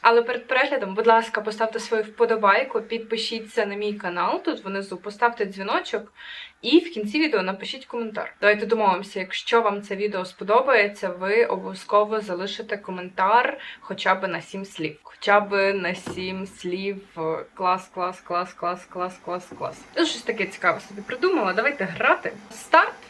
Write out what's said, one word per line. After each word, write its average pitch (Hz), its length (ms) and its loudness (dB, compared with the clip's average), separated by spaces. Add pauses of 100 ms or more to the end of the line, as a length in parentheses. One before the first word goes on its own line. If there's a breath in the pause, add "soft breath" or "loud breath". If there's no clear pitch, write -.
Але 233 200 8
перед 240 240 -6
переглядом, 254 480 0
будь 220 120 4
ласка, 226 340 4
поставте 220 380 -4
свою 220 240 -2
вподобайку, 220 760 2
підпишіться 226 840 -4
на 202 100 -6
мій 208 180 -4
канал 190 500 -2
тут 277 220 -4
внизу, 196 320 -6
поставте 214 480 0
дзвіночок 208 680 -4 (480 loud breath)
і 285 180 6
в - 140 0
кінці 214 260 -4
відео 302 220 2
напишіть 196 440 -6
коментар. 220 560 -6
Давайте 208 240 6
домовимося, 196 540 0
якщо 233 420 0
вам 202 200 0
це 202 140 -8
відео 196 300 -2
сподобається, 208 840 2
ви 190 360 2
обов'язково 208 760 0
залишите 202 580 -6
коментар 190 800 0 (220 loud breath)
хоча 190 360 0
б 190 120 -4
на 170 140 -4
сім 196 240 -10
слів. 156 380 -8
Хоча - 360 2
б 196 340 2
на 180 220 -2
сім 185 500 -8
слів. 190 560 -6 (520)
Клас, 185 400 0
клас, 185 280 -4
клас, 180 320 -4
клас, 180 320 -4
клас, 185 400 -8
клас, 180 320 -8
клас. - 240 -8 (140)
Я 339 100 4
щось 240 160 -6
таке 214 240 -2
цікаве 180 340 0
собі 202 220 -14
придумала. 254 520 0
Давайте 269 300 0
грати. 240 500 2 (180)
Старт. 392 420 4 (160)